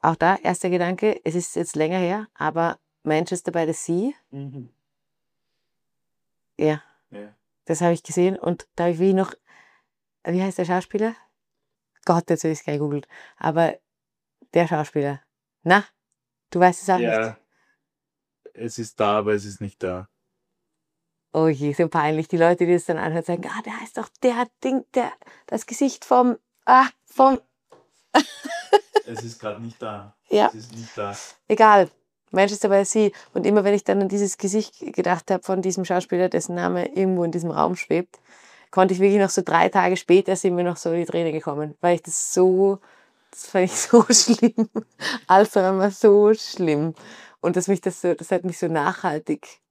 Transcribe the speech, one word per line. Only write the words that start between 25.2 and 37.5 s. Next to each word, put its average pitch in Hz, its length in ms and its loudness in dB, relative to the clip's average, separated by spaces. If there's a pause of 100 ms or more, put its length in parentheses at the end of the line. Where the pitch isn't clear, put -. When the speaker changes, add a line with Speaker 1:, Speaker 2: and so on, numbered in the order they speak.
Speaker 1:
das - 200 -8
Gesicht - 380 -4
vom, 247 340 4 (260)
ah, 262 220 8 (180)
vom“ 269 340 4 (760)
<laughs> 302 60 6 (840)
Speaker 2:
Es 113 180 -12
ist 117 160 -16
grad 104 220 -10
nicht 117 200 -16
da. 104 360 -14 (140)
Speaker 1:
Ja. 208 180 4
Speaker 2:
Es - 60 -4
ist 113 180 -18
nicht 113 240 -16
da. 101 200 -8 (320)
Speaker 1:
Egal. 214 420 6 (420)
Manchester 202 360 0
by 196 160 4
the 185 60 -8
Sea. 214 200 2 (240)
Und 180 120 -2
immer 202 180 4
wenn 202 100 2
ich 202 100 -2
dann 196 180 0
an 190 60 -2
dieses 202 300 -2
Gesicht 202 420 -6 (140)
gedacht 175 360 -2
habe 185 140 -2
von 190 180 -2
diesem 185 220 -4
Schauspieler, 180 440 -2
dessen 175 280 -4
Name 175 400 -2
irgendwo 185 260 0
in 170 80 -2
diesem 170 200 -6